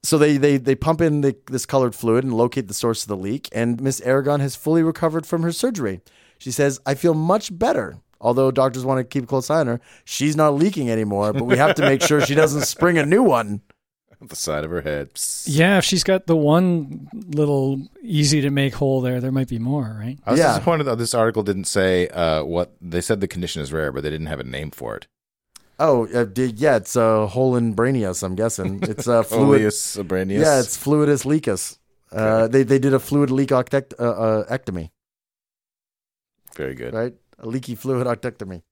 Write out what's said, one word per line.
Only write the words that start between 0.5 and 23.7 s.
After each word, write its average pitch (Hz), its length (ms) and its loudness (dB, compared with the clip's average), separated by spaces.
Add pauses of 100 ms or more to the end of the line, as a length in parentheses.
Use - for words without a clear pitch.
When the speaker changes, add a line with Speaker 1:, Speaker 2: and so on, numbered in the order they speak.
Speaker 1:
they 131 180 0
pump 160 260 -2
in 151 200 2
the, 139 140 2 (120)
this 127 180 -6
colored 131 300 0
fluid 117 280 2
and 131 100 0
locate 117 340 0
the 101 60 -12
source 113 300 -2
of - 60 -12
the 101 80 -4
leak, 101 340 -6
and 117 300 -2
Miss 135 200 -2
Aragon 139 380 0
has 139 160 -4
fully 165 280 0
recovered 160 420 -2
from 165 180 -2
her 170 80 0
surgery. 160 480 -4 (380)
She 131 140 -10
says, 139 340 0
"I 139 100 -2
feel 165 180 2
much 170 440 0
better." 220 400 -2 (240)
Although 127 300 2
doctors 127 340 0
wanna 131 180 0
keep 127 220 -4
a - 20 -20
close 131 220 -2
eye 156 100 2
on 143 80 0
her, 120 140 -4 (240)
she's 147 300 -2
not 151 180 4
leaking 156 360 0
anymore, 104 440 0
but - 100 -2
we 123 140 2
have 147 180 4
to 151 60 -2
make 135 200 2
sure 151 200 4
she 135 140 0
doesn't 151 260 4
spring 170 360 2
a 147 80 2
new 190 180 4
one. 110 380 2 (600)
Speaker 2:
At 78 80 -20
the 76 60 -14
side 76 280 -4
of 80 80 -8
her 87 100 -4
head. 73 320 -8
Psst. - 360 -8
Speaker 3:
Yeah, 165 280 4
if 175 80 2
she's 185 180 0
got 190 220 0
the 165 120 2
one 147 760 2
little 143 680 -2 (200)
easy 151 400 0
to 139 80 0
make 139 260 0
hole 135 260 0
there, 127 200 -2
there 131 100 -4
might 131 180 -2
be 120 100 -6
more, 120 400 -4
right? 123 260 -8
Speaker 2:
I 107 60 -2
was 143 80 4
Speaker 1:
Yeah. 143 140 4
Speaker 2:
disappointed 147 320 0
that 117 120 -2
this 117 160 -4
article 113 300 2
didn't 95 220 -2
say, 92 420 2
uh, 80 360 0
what, 85 280 -2 (100)
they 87 200 -4
said 104 200 -2
the 95 60 -2
condition 87 340 -8
is 69 100 -8